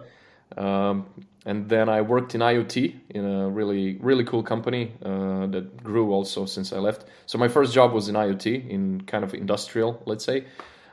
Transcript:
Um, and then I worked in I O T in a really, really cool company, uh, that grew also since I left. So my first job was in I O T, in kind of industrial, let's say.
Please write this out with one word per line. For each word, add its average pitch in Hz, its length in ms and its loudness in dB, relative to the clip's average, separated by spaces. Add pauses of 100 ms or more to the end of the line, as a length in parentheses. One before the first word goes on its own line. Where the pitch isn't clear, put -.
(580)
Um, 98 480 0 (400)
and 104 220 -4
then 110 220 4
I 107 120 4
worked 123 320 0
in 113 80 0
I 120 140 4
O 120 80 2
T - 320 -2 (140)
in 101 160 -6
a 98 240 0
really, 98 480 -2
really 127 260 2
cool 120 180 0
company, 117 520 -2 (100)
uh, 95 440 -2
that 92 360 -6
grew 107 300 2
also 98 320 -2
since 95 260 -6
I 98 60 -4
left. 101 280 -2 (200)
So - 120 -4
my 120 120 4
first 127 240 4
job 123 180 8
was 107 160 0
in 104 80 -2
I 107 140 2
O 98 60 0
T, 110 200 -2
in 98 460 -4
kind 104 240 -4
of 98 80 -6
industrial, 104 720 -2
let's 110 180 -4
say. 131 220 -2 (480)